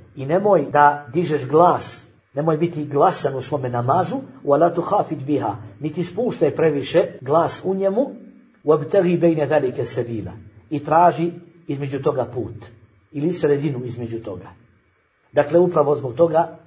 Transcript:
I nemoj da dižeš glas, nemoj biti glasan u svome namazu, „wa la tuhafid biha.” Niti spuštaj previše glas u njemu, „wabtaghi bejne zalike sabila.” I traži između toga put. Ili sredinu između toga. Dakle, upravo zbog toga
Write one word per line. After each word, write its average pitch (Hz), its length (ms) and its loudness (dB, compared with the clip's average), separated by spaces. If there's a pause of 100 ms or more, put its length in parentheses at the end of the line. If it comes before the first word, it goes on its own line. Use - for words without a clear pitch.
(160)
I 135 100 -10
nemoj 180 460 2
da 147 400 4
dižeš 147 360 -2
glas, 156 580 2 (280)
nemoj 156 220 0
biti 156 280 -4
glasan 143 520 0
u 127 40 -4
svome 127 280 -4
namazu, 139 480 0 (280)
„wa 143 160 4
la 165 100 4
tuhafid 170 560 -2
biha.” 123 300 -2 (240)
Niti 151 240 -6
spuštaj 180 520 -2
previše 156 480 2 (160)
glas 143 440 0
u 190 100 -2
njemu, 196 360 0 (540)
„wabtaghi 170 560 2
bejne 156 260 2
zalike 131 380 0
sabila.” 113 480 -6 (380)
I 143 140 -6
traži 165 480 4 (340)
između 139 360 -6
toga 131 220 0 (100)
put. 104 300 -10 (480)
Ili 151 200 -2
sredinu 143 520 -2
između 117 340 -10
toga. 92 300 -12 (840)
Dakle, 147 260 2
upravo 156 380 2
zbog 123 180 -8
toga 165 520 0